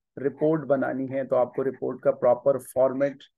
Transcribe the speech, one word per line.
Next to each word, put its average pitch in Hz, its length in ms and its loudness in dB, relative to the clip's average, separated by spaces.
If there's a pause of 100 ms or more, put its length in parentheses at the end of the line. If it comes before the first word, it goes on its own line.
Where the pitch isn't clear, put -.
(180)
रिपोर्ट 143 460 0
बनानी 131 420 0
है, 131 200 -4
तो 127 100 0
आपको 123 260 0
रिपोर्ट 131 400 -6
का 143 80 2
प्रॉपर 127 480 2
फॉर्मेट, 131 640 0 (160)